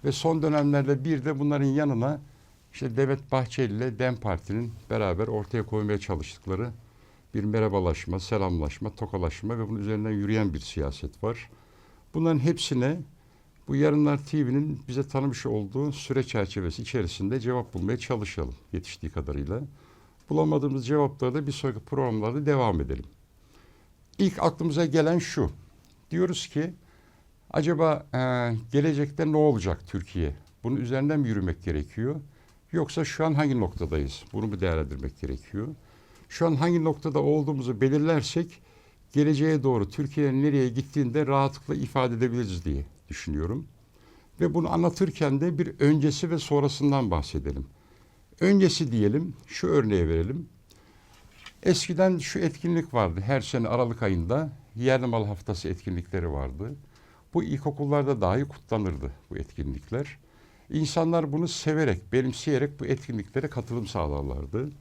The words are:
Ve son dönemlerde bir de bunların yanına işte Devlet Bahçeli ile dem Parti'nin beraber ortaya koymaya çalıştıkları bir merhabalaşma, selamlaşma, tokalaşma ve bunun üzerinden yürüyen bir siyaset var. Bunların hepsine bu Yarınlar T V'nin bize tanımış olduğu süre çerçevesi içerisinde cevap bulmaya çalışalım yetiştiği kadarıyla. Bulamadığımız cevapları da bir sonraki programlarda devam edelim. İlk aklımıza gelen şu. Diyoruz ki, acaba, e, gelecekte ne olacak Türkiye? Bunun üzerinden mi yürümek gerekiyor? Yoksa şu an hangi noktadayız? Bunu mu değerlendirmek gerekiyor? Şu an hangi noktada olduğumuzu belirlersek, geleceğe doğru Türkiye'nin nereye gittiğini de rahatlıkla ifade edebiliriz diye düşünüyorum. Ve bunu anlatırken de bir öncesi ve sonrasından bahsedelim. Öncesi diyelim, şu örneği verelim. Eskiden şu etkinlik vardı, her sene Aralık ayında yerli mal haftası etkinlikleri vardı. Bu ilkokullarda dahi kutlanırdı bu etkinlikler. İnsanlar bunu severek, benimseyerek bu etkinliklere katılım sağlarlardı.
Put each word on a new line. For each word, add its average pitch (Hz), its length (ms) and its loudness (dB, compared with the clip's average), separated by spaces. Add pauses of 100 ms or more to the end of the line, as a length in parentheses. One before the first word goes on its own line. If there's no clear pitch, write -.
Ve 139 80 0
son 160 300 2
dönemlerde 143 640 4
bir 147 200 0
de 147 140 -2
bunların 143 260 2
yanına 139 560 0 (520)
işte 123 240 -4
Devlet 139 340 0
Bahçeli 127 420 0
ile 113 260 -4
dem 127 160 0
Parti'nin 110 580 -4 (160)
beraber 104 380 0
ortaya 107 380 -4
koymaya 104 340 0
çalıştıkları 95 720 -6 (600)
bir 107 100 -2
merhabalaşma, 98 760 0
selamlaşma, 92 760 -2
tokalaşma 98 640 -4
ve 107 100 -4
bunun 113 100 -4
üzerinden 107 320 -2
yürüyen 101 420 0
bir 73 60 -4
siyaset 69 640 -6
var. 117 260 -6 (640)
Bunların 160 260 2
hepsine 147 600 0 (680)
bu 139 80 -2
Yarınlar 147 500 4
T 147 220 0
V'nin 143 400 -2
bize 135 200 -4
tanımış 135 380 -2
olduğu 117 460 -2
süre 135 320 -2
çerçevesi 98 580 -4
içerisinde 107 580 -2
cevap 120 340 -2
bulmaya 95 240 -2
çalışalım 98 580 -4 (180)
yetiştiği 85 380 -8
kadarıyla. 73 500 -4 (680)
Bulamadığımız 143 580 2
cevapları 139 460 2
da 143 140 -2
bir 143 40 -4
sonraki 139 280 -4
programlarda 127 680 -2
devam 120 360 4
edelim. 64 240 -4 (1120)
İlk 190 220 2
aklımıza 165 460 0
gelen 160 340 4
şu. 117 320 0 (600)
Diyoruz 175 360 0
ki, 165 260 -4 (760)
acaba, 156 640 2
e, 127 60 0 (520)
gelecekte 147 600 2
ne 151 60 4
olacak 110 500 4
Türkiye? 85 480 -4 (280)
Bunun 123 120 0
üzerinden 135 440 0
mi 135 80 2
yürümek 92 360 -2
gerekiyor? 90 520 -2 (560)
Yoksa 160 340 -2
şu - 200 -2
an 156 80 2
hangi 139 260 2
noktadayız? 76 640 -2 (100)
Bunu 107 140 -2
mu 101 120 -4
değerlendirmek 71 600 -2
gerekiyor? 71 460 -6 (600)
Şu 165 180 0
an 160 80 4
hangi 170 280 2
noktada 151 360 0
olduğumuzu 139 600 0
belirlersek, 151 800 2 (520)
geleceğe 147 500 4
doğru 113 260 2
Türkiye'nin 139 540 0
nereye 143 260 4
gittiğini 131 440 -2
de 147 140 2
rahatlıkla 139 480 0
ifade 127 400 0
edebiliriz 113 500 -2
diye 69 200 -2 (240)
düşünüyorum. 82 580 -4 (760)
Ve 165 120 2
bunu 165 200 0
anlatırken 165 680 2
de 165 160 0
bir - 220 -4
öncesi 147 500 4
ve 165 80 0
sonrasından 139 720 2
bahsedelim. 69 540 -2 (720)
Öncesi 180 520 4
diyelim, 117 420 2 (140)
şu - 200 -4
örneği 107 400 4
verelim. 98 420 -2 (1120)
Eskiden 185 540 4
şu 170 220 -4
etkinlik 170 540 0
vardı, 95 320 2
her 135 160 2
sene 117 260 -2
Aralık 117 360 0
ayında 101 460 2 (260)
yerli 127 300 2
mal 117 200 0
haftası 98 420 -4
etkinlikleri 87 640 -4
vardı. 69 440 -6 (580)
Bu 175 100 2
ilkokullarda 143 800 0
dahi 107 260 2
kutlanırdı 82 640 -4 (180)
bu - 80 -10
etkinlikler. 71 800 -6 (520)
İnsanlar 160 600 0
bunu 160 160 -2
severek, 151 680 0
benimseyerek 131 640 0
bu - 60 -6
etkinliklere 127 600 -4
katılım 117 400 -4
sağlarlardı. 71 840 -4 (120)